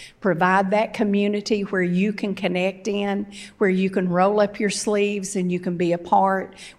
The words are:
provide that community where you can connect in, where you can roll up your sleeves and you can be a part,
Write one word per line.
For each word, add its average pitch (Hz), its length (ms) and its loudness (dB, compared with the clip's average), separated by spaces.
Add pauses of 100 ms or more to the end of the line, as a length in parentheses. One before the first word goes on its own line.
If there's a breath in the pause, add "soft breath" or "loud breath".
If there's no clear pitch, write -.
(200 loud breath)
provide 185 500 2
that 220 220 0
community 208 680 0
where 196 180 -2
you 180 320 2
can 202 220 -4
connect 185 520 -4
in, 202 400 -4 (300 loud breath)
where 196 140 2
you 190 180 2
can 190 220 0
roll 196 320 4
up 208 180 -2
your 208 80 0
sleeves 202 680 -2
and 180 140 0
you 180 80 -2
can 180 200 -4
be 170 140 0
a 170 40 2
part, 190 580 0 (240 loud breath)